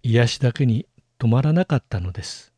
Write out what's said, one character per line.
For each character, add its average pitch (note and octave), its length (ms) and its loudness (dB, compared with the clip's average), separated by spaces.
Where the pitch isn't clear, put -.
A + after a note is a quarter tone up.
癒 A#2 240 4
し - 120 -4
だ A#2+ 140 0
け C#3 120 0
に A2+ 220 0
止 B2 80 0
ま B2 140 2
ら D3+ 100 2
な F3 140 2
か D3 100 -2
っ B2 120 -2
た G2+ 120 -6
の F2+ 140 -8
で - 100 -12
す。 - 340 -18